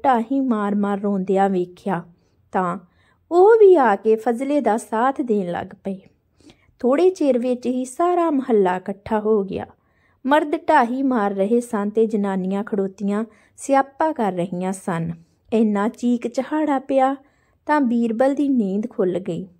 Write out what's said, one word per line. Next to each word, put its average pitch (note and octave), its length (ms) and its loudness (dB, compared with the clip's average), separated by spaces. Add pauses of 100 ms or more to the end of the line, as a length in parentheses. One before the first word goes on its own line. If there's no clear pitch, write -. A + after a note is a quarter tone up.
ਢਾਹੀਂ C4 380 0
ਮਾਰ G#3+ 320 -2
ਮਾਰ G3+ 260 -2
ਰੋਂਦਿਆਂ G3 500 0
ਵੇਖਿਆ F3+ 540 -6 (480)
ਤਾਂ F#3 260 -4 (520)
ਉਹ G4 280 6
ਵੀ F#4+ 180 8
ਆ A3+ 200 4
ਕੇ A3 200 2
ਫਜ਼ਲੇ C4 440 -2
ਦਾ A3+ 160 0
ਸਾਥ A#3+ 440 -2
ਦੇਣ G#3 300 -2
ਲੱਗ F#3+ 160 -8 (180)
ਪਏ। F#3+ 160 -8 (800)
ਥੋੜ੍ਹੇ D4+ 320 2
ਚਿਰ C#4 280 0
ਵਿੱਚ B3 280 -2
ਹੀ B3+ 180 -4
ਸਾਰਾ E4+ 460 0
ਮੁਹੱਲਾ G#3+ 460 2
ਇਕੱਠਾ G3 440 -6
ਹੋ G#3+ 240 0
ਗਿਆ। - 220 -8 (600)
ਮਰਦ D4+ 300 0 (120)
ਢਾਹੀ C4 340 2
ਮਾਰ A3 320 0
ਰਹੇ G3+ 260 0
ਸਨ G#3 300 -4
ਤੇ A3 160 2
ਜਨਾਨੀਆਂ G3 580 -2
ਖੜੋਤੀਆਂ G3+ 600 -4 (320)
ਸਿਆਪਾ C#4 560 0
ਕਰ G#3 200 -2
ਰਹੀਆਂ F3+ 400 -4
ਸਨ। E3 400 -6 (400)
ਇੰਨਾ G#3+ 360 0
ਚੀਕ A#3+ 400 -4
ਚਹਾੜਾ D4 500 -2
ਪਿਆ C4+ 380 0 (500)
ਤਾਂ D4+ 140 2
ਬੀਰਬਲ A#3+ 540 0
ਦੀ C#4+ 140 0
ਨੀਂਦ G#3+ 420 -2
ਖੁੱਲ੍ਹ F#3 280 -2
ਗਈ। F#3 280 -8 (140)